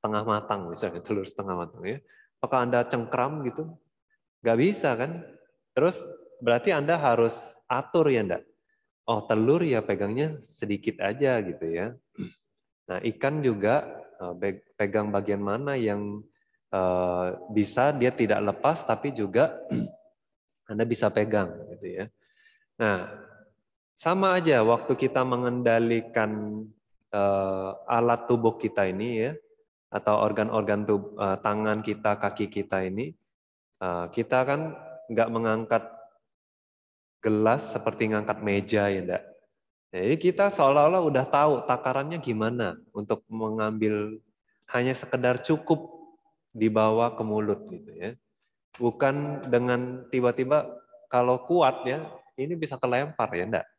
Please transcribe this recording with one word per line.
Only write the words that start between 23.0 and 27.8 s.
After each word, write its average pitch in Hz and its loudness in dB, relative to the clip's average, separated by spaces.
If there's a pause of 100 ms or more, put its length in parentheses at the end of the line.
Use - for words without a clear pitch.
sama 185 4
aja 143 6
waktu 117 2
kita 131 0
mengendalikan, 117 0 (480)
eh, 98 0 (140)